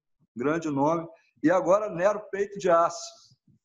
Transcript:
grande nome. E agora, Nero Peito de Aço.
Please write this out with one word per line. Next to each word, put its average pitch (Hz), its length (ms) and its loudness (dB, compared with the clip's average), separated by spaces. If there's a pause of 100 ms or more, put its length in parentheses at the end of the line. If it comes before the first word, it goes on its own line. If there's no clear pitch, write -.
(340)
grande 156 360 -4
nome. 156 360 0 (360)
E 151 80 4
agora, 185 400 2
Nero 196 300 0 (100)
Peito 196 280 -6
de 185 120 0
Aço. - 640 0 (280)